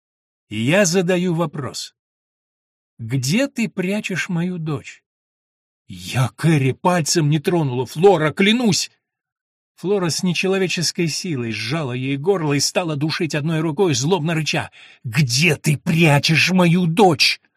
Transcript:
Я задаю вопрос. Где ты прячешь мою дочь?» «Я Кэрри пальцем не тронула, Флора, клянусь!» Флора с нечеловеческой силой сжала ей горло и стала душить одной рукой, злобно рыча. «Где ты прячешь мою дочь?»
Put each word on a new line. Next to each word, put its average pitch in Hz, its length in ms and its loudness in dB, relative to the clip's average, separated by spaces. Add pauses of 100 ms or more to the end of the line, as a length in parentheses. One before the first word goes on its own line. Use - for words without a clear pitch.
(500)
Я 131 360 2
задаю 180 500 0
вопрос. 139 600 -6 (1040)
Где 135 500 -2
ты 226 200 -4
прячешь 185 600 -6
мою 180 300 -4
дочь?» 156 440 -8 (840)
«Я 98 480 -4
Кэрри 143 360 2
пальцем 170 560 0
не 151 120 2
тронула, 139 460 -2
Флора, 156 460 4
клянусь!» 214 580 0 (840)
Флора 185 320 -2
с - 140 -4
нечеловеческой 185 840 -2
силой 135 420 -4
сжала 120 420 -4
ей 131 240 -4
горло 156 360 0
и 143 80 2
стала 170 340 -2
душить 151 400 -4
одной 156 260 -2
рукой, 165 340 0
злобно 160 400 0
рыча. 151 360 -2 (320)
«Где 135 540 0
ты 151 200 0
прячешь 160 760 2
мою 180 340 4
дочь?» 165 540 4 (160)